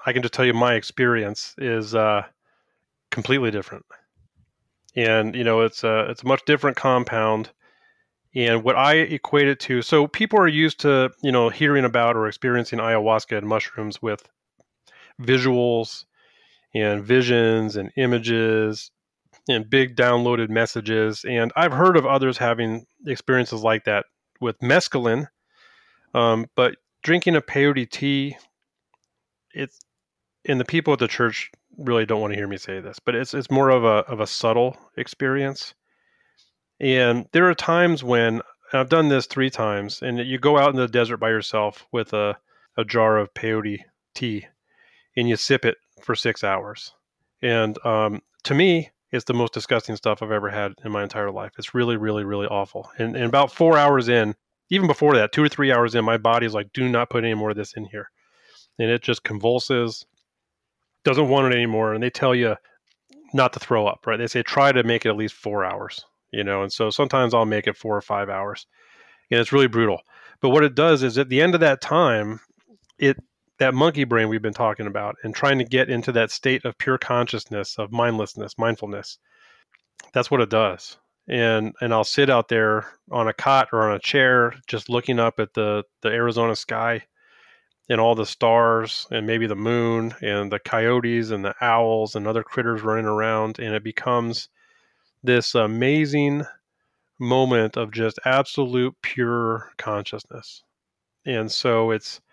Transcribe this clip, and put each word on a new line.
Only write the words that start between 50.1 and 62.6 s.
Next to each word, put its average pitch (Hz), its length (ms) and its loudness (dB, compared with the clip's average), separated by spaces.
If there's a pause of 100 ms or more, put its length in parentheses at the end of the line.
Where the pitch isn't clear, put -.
I've 110 100 -6
ever 104 180 -4
had 101 220 -6 (120)
in 107 80 -10
my 104 100 -4
entire 101 280 -6
life. 101 280 -12
It's - 160 -12
really, 120 220 0
really, 107 280 -4
really 101 220 -4
awful. 98 520 -6
And, 113 180 -4
and 117 80 -2
about 135 280 2
four 165 260 4
hours 139 300 4
in, 110 260 2 (340)
even 185 180 2
before 147 300 4
that, 107 160 2
two 151 120 2
or 147 40 4
three 135 240 0
hours 120 220 2
in, 113 100 2
my 113 140 2
body's 113 360 0
like, 104 180 -6
"Do 127 160 -2
not 120 200 0
put 117 160 -2
any 113 100 0
more 107 160 -2
of 104 60 -6
this 104 180 -10
in 107 100 -12
here." 101 260 -14 (680)
And 113 120 0
it 120 100 0
just - 220 -2
convulses, 117 840 -2 (1000)
doesn't 143 240 2
want 135 180 4
it 127 100 2
anymore. 113 380 0
And 110 80 -4
they 123 80 -2
tell 131 240 0
you 117 220 2 (760)